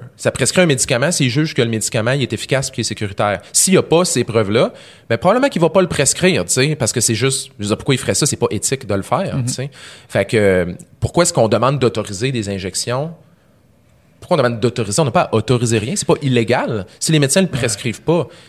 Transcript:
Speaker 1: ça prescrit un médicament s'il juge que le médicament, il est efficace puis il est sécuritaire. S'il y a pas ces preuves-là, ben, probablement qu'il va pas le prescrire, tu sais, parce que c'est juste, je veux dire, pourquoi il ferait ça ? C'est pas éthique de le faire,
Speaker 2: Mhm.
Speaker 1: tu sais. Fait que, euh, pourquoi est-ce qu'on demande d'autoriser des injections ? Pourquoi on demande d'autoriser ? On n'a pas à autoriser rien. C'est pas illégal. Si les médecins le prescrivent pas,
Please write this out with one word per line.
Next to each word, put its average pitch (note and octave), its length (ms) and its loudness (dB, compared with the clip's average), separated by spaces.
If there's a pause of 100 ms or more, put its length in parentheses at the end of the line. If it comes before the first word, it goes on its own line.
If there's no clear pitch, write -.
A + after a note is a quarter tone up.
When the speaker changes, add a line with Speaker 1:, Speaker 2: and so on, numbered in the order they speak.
(180)
Speaker 1:
ça - 140 0
prescrit - 300 0
un F3+ 40 4
médicament C#3 460 0
s'il C#3+ 180 0
juge D3+ 240 -2
que - 80 0
le A#2 80 0
médicament, A2+ 420 -2
il C#3 120 0
est A2+ 100 -2
efficace C3+ 380 -2
puis - 80 -8
il - 20 -2
est A2 80 -4
sécuritaire. G#2 520 -2 (120)
S'il - 220 4
y - 20 8
a B2 60 4
pas E3+ 220 4
ces B2+ 180 0
preuves-là, A2+ 500 2 (340)
ben, A2+ 100 0
probablement B3+ 320 2
qu'il F#3 120 -2
va E3 80 6
pas F#3+ 120 4
le F3+ 60 2
prescrire, D3 580 2
tu - 80 -4
sais, C#3+ 220 2
parce - 180 -2
que B2 60 -2
c'est A2+ 160 0
juste, C3 440 -2
je G#2+ 40 -8
veux G#2 40 -2
dire, G#2+ 100 0
pourquoi - 160 0
il B2 60 0
ferait G2+ 160 -2
ça ? - 100 0
C'est - 120 -2
pas - 120 2
éthique - 380 -4
de G2+ 80 -2
le G2 80 -4
faire, C#3 340 -4
Speaker 2:
Mhm. B2 80 -2
Speaker 1:
tu B2 80 -4
sais. C3 160 -8 (400)
Fait G2+ 160 0
que, A#2 100 -2
euh, F#2+ 300 4 (340)
pourquoi - 240 0
est-ce - 100 0
qu'on A#2 140 4
demande A#2+ 300 2
d'autoriser A2 540 -2
des A2 180 -4
injections ? A#2+ 600 -6 (1080)
Pourquoi - 160 -2
on C#3+ 80 4
demande A#2+ 160 0
d'autoriser ? A2+ 420 0
On D3+ 40 2
n'a A#2 60 -2
pas - 200 2
à - 20 0
autoriser A#2 460 2
rien. B2 160 -4
C'est - 100 -4
pas E3 160 2
illégal. A#2+ 640 0 (140)
Si - 140 -2
les D3+ 60 4
médecins C#3+ 220 2
le F#3 60 2
prescrivent A#2+ 540 -4
pas, D#3+ 260 0 (220)